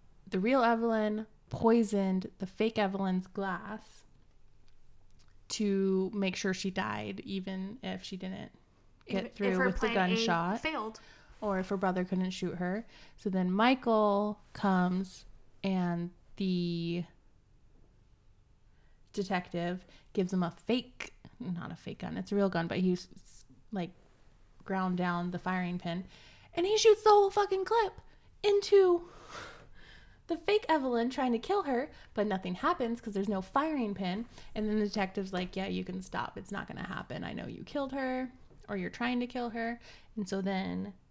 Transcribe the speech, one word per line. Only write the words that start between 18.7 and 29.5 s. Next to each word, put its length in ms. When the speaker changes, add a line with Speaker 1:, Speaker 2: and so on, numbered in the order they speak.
Speaker 1:
detective 720
gives 200
him 100
a 80
fake, 480
not 320
a 40
fake 240
gun, 160
it's 160
a 40
real 120
gun, 180
but 120
he's, 300
like, 180
ground 320
down 340
the 80
firing 400
pin. 260
And 120
he 120
shoots 240
the 80
whole 200
fucking 340
clip 280
into 600